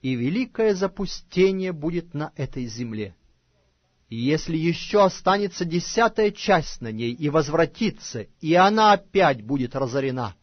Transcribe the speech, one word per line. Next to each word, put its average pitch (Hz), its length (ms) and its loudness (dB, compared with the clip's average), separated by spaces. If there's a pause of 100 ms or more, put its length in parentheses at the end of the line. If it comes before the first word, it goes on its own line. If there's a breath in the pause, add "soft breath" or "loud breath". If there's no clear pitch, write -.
и 131 120 -2
великое 208 600 0
запустение 185 960 -2
будет 165 420 -6
на 147 220 -6
этой 131 300 -6
земле. 107 480 -8 (960)
И 117 80 -12
если 151 400 -2
еще 165 460 2
останется 190 640 0
десятая 208 680 0
часть 190 500 0
на 117 100 -8
ней 117 220 -4
и 147 160 -4
возвратится, 156 1000 -2 (140)
и 160 140 0
она 208 380 6
опять 175 500 2
будет 127 340 -4
разорена. 127 680 -2